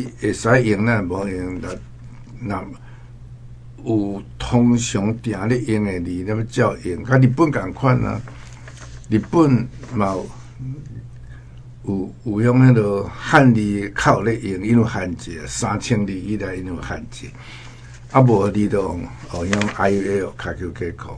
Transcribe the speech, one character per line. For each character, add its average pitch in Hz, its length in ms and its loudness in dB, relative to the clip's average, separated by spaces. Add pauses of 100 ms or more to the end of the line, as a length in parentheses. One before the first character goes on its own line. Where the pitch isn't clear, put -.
(220)
会 104 100 0
使 120 320 4
用， 107 220 2
咱 113 180 2
无 92 240 -4
用。 90 340 -6
那， 90 80 -8 (680)
那 98 240 -6 (1200)
有 101 380 0 (160)
通 120 400 4
常 110 400 -2
定 104 320 -4
咧 123 120 2
用 107 220 0
的 95 180 -2
字， 90 240 -6
咱 107 120 -2
要 113 60 -2
照 113 400 0
用。 87 200 -6
甲 123 140 4
日 131 100 8
本 160 240 4
共 - 220 -4
款 127 260 2
啊， 107 220 -2 (880)
日 107 100 4 (120)
本 147 360 6 (260)
嘛 101 200 0
有， 92 140 -6 (1600)
有， 98 280 -4 (120)
有 107 160 -2
用 123 260 8
迄 123 60 10
落 101 380 2
汉 131 440 6
字 101 400 0
靠 - 260 2
咧 110 180 2
用， 95 240 -4
因 113 140 6
为 113 60 8
汉 92 320 -4
字 80 240 -12
啊， 76 80 -12
三 101 320 -2
千 107 260 0
字 98 80 -4
以 98 240 -4
来 98 180 -6
因 92 200 -8
为 73 60 -10
汉 82 280 -8
字。 - 160 -16 (840)
啊， 135 100 6
无 104 300 6
字 104 160 2
就 98 140 0
用， 90 220 -4 (280)
哦， 87 140 -4
用 101 320 0
I 98 120 2
U 98 380 0
L、 85 40 -10
卡 - 220 -8
Q 85 200 -8
K 87 180 -6
口 - 260 -12